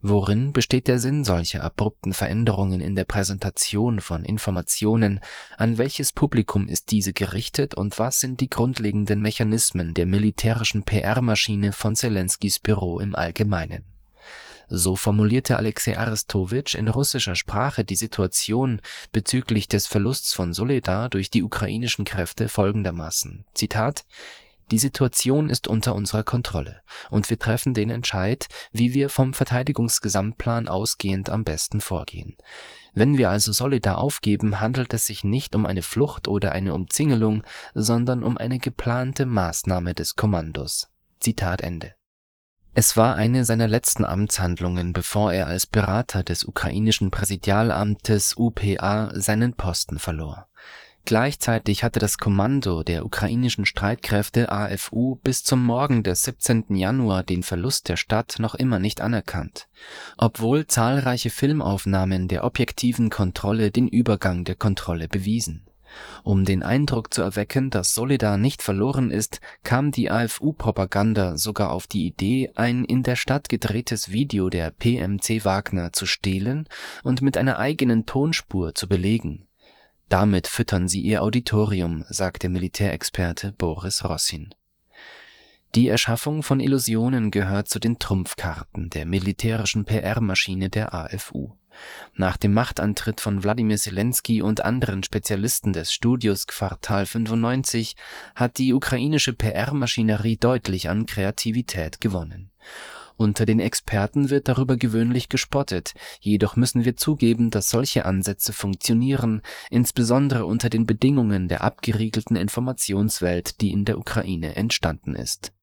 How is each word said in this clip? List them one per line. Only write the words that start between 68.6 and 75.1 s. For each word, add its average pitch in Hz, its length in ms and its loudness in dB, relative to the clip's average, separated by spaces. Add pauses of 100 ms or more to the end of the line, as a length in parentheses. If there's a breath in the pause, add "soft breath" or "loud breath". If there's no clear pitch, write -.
verloren 120 480 0
ist, - 300 -2 (240 loud breath)
kam 139 280 2
die 123 200 0
A-F-U-Propaganda 104 1300 0
sogar 101 340 -2
auf 90 160 -4
die 82 180 -2
Idee, 120 500 0
ein 120 280 2
in 127 200 2
der 123 120 2
Stadt - 320 -2
gedrehtes 110 640 -2
Video 104 380 2
der 85 220 -2
P 120 260 0
M 98 240 -2